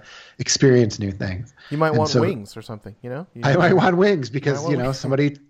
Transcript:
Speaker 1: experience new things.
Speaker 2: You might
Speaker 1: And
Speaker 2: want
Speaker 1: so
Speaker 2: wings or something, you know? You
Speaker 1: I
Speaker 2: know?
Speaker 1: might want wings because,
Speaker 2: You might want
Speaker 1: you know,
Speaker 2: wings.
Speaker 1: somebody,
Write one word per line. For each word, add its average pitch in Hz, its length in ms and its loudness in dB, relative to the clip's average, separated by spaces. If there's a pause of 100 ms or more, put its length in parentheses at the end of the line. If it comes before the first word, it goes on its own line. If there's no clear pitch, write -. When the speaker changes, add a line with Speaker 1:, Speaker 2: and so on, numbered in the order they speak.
(400)
Speaker 1:
experience 123 600 4
new 101 120 -4
things. 98 420 -8 (160)
Speaker 2:
You 143 80 -6
might 156 120 2
Speaker 1:
And 151 100 0
Speaker 2:
want 151 100 0
Speaker 1:
so 135 120 2
Speaker 2:
wings 127 360 -4
or 110 60 -16
something, 107 400 -16
you 123 80 -12
know? 151 240 -12
You 120 100 -16
Speaker 1:
I 139 80 2
Speaker 2:
know? 180 60 2
Speaker 1:
might 180 140 4
want 180 240 4
wings 180 340 2
because, 139 240 -2
Speaker 2:
You - 20 -6
might 143 60 -8
want 156 80 -2
Speaker 1:
you 139 80 0
know, 123 60 -4
Speaker 2:
wings. 135 140 -4
Speaker 1:
somebody, 143 380 -2 (120)